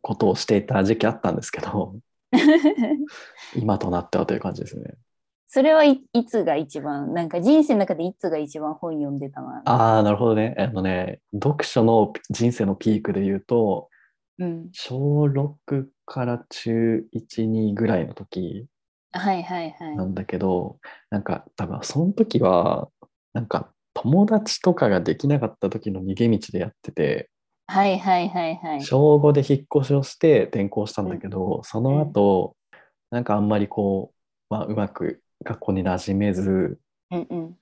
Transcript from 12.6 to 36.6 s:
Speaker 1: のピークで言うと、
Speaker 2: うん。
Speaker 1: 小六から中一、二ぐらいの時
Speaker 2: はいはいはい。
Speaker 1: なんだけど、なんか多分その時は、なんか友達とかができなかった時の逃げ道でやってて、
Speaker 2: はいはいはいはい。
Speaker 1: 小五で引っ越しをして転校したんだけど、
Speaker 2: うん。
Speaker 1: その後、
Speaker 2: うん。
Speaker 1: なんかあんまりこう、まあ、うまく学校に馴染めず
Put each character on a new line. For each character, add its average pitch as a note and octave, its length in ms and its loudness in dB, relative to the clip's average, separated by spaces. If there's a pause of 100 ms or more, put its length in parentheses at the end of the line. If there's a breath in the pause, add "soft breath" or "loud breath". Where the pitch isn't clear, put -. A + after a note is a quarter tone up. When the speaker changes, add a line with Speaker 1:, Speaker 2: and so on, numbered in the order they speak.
Speaker 1:
の G2 100 0
ピ A2 220 0
ー G#2+ 60 -4
ク G#2 100 -4
で G2 100 -2
言 G2 140 0
う G2 40 -4
と、 G#2+ 480 0 (500)
Speaker 2:
う F3+ 60 -6
ん。 E3+ 280 -8
Speaker 1:
小 D3 560 0
六 C#3 640 -4 (140)
か B2+ 180 -6
ら A#2+ 240 -4
中 A2+ 640 -2
一、 A2+ 340 -6
二 A2 260 0
ぐ A2 140 -2
ら G#2+ 120 2
い D#2+ 80 -2
の - 80 -14
時 F#2 520 -10 (460)
Speaker 2:
は F#3+ 200 -2
い F3+ 120 -4
は F3+ 180 -8
い D#3+ 80 -10
は D#3+ 220 -14
い。 D3 40 -8
Speaker 1:
な - 80 -4
ん - 80 -6
だ F#2+ 120 -6
け F#2 140 -6
ど、 F#2 400 -2 (300 loud breath)
な G2+ 120 -2
ん - 20 -12
か - 220 -6 (100)
多 - 140 -6
分 - 140 -8
そ D#3 220 -2
の G3 80 0
時 A3 280 2
は、 F2+ 480 2 (440)
な A#2+ 100 -4
ん A2 40 -8
か - 240 -6 (220)
友 F3+ 340 4
達 G#3+ 340 0
と F3 140 2
か C#3 140 2
が F#2+ 120 2
で E2 140 -2
き - 140 -2
な C#3+ 100 2
か A#2 80 -2
っ - 100 -8
た F#2+ 140 -2
時 G#2+ 220 -6
の F#2 100 -6
逃 F#2+ 120 -4
げ A#2 140 2
道 G#2+ 100 4 (120)
で F#2 80 -6
や F2+ 80 -2
っ - 60 -12 (100)
て - 80 -12
て、 - 400 -2 (380)
Speaker 2:
は G3 180 2
い F#3+ 100 0
は F#3 220 2
い F3 100 -2
は F3 200 -4
い D#3+ 80 -6
は D#3 220 -8
い。 C#3 40 -8
Speaker 1:
小 D3 380 6
五 D3 120 6
で C#3+ 160 4
引 C#3 100 4
っ - 80 -10 (160)
越 C3 40 -4
し C#3+ 80 2
を C#3 80 2
し - 140 -10
て C3+ 300 6
転 G2+ 220 -2
校 G#2+ 180 -4
し - 60 -12
た G#2 100 -4
ん F#2+ 60 -4
だ F2 100 -6
け F#2+ 100 -12
ど、 F#2 300 -4
Speaker 2:
う - 20 -8
ん。 - 20 -18
Speaker 1:
そ - 180 -6
の C3+ 240 2
後、 G2+ 520 2 (160)
Speaker 2:
う - 40 -20
ん。 - 20 -20 (320 soft breath)
Speaker 1:
な A#2+ 100 -2
ん A#2+ 40 -4
か G#2+ 120 0
あ - 20 0
ん G#2 80 2
ま G#2+ 140 2
り G2+ 80 -2
こ G2 440 -2 (380)
う、 - 20 -2
ま G#2+ 100 -4
あ、 - 20 -6
う G#2+ 100 -6
ま G#2 140 -2
く - 340 -8 (220)
学 - 160 -8
校 - 120 -4
に F#2+ 120 -2
馴 F#2 140 -2 (140)
染 F#2+ 40 0
め G#2 160 0
ず F#2 480 -2 (320)